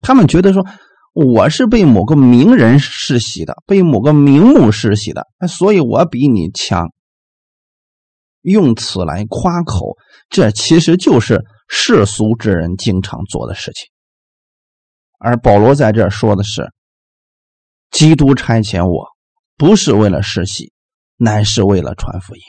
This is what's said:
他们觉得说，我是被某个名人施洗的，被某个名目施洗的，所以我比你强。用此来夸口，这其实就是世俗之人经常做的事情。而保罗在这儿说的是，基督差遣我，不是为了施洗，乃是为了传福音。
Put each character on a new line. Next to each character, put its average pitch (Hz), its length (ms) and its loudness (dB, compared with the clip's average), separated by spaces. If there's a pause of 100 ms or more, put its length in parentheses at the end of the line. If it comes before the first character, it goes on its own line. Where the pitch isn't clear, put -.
他 262 120 2
们 202 120 6
觉 160 140 2
得 190 100 2
说， 190 140 0 (480)
我 123 380 2
是 254 160 -2
被 220 180 2
某 107 200 4
个 147 100 0
名 131 400 6
人 131 240 4
施 - 400 -4
洗 85 260 -10
的， - 80 -14 (140)
被 196 160 2
某 131 180 0
个 147 120 2
名 143 280 4
目 220 300 6
施 104 240 -2
洗 - 180 -6
的， - 140 -14 (200)
所 196 260 -2
以 185 60 2
我 123 260 0
比 143 220 -4
你 92 220 0
强。 85 420 -6 (1500)
用 180 340 2
此 - 300 -8
来 82 240 -8
夸 175 320 -4
口， 113 340 -8 (320)
这 185 220 0
其 - 300 0
实 160 180 0
就 - 220 2
是 110 260 -2 (240)
世 135 380 0
俗 107 280 -4
之 113 140 -6
人 85 280 -4
经 95 260 -4
常 - 220 -12
做 - 220 -10
的 - 60 -12
事 - 200 -14
情。 - 180 -20 (1300)
而 120 180 -2
保 104 220 2
罗 127 160 4
在 127 160 0
这 107 100 0
儿 92 80 0
说 104 260 -2
的 98 80 -4
是， - 300 -10 (1160)
基 156 240 4
督 139 180 2
差 117 300 -2
遣 95 240 -4
我， 87 200 -4 (480)
不 175 200 4
是 - 180 0
为 104 160 2
了 90 140 -2
施 90 240 -6
洗， - 260 -14 (420)
乃 107 280 -2
是 107 180 -2
为 98 180 0
了 69 140 -8
传 - 280 -10
福 - 140 -20
音。 - 140 -20